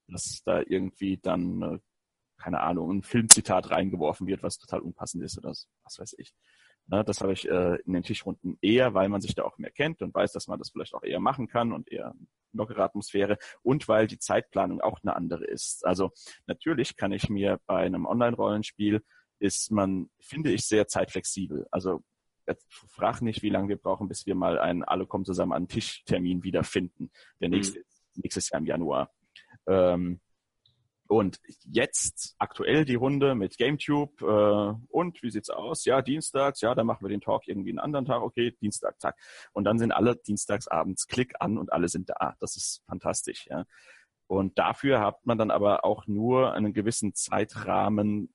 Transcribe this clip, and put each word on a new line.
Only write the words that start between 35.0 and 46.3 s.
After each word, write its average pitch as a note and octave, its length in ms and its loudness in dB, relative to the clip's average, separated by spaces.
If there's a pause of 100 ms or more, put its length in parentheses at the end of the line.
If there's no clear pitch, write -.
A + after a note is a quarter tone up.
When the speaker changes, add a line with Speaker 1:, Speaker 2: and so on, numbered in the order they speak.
Speaker 1:
wie B2 80 -4
sieht's G#2 180 -6
aus? - 380 -4
Ja, C3 160 4
dienstags, C#3 580 -2
ja, A#2 140 2
dann A2+ 120 2
machen A2 160 -2
wir G2 60 -6
den G2+ 140 -4
Talk A2 260 -2
irgendwie G2 220 -6
einen - 80 -6
anderen C#3+ 260 -2
Tag, B2 160 0
okay, A#2 400 -2
Dienstag, - 400 -4
zack. - 160 -4 (360)
Und G2+ 120 -2
dann G#2+ 140 4
sind A2+ 140 2
alle A#2 240 4
dienstags - 520 -4
abends E2 380 -2
Klick - 340 -2
an G#2 160 0
und - 160 -4
alle F2 160 2
sind F2+ 220 -4
da. - 300 -2
Das - 160 -8
ist - 300 -8
fantastisch, - 600 -6
ja. D#2+ 160 -8 (600)
Und F#2+ 320 0
dafür A#2 420 2
hat G2+ 240 0
man A#2 140 2
dann G#2+ 120 2
aber G2+ 360 4
auch G2+ 200 0
nur A#2 460 2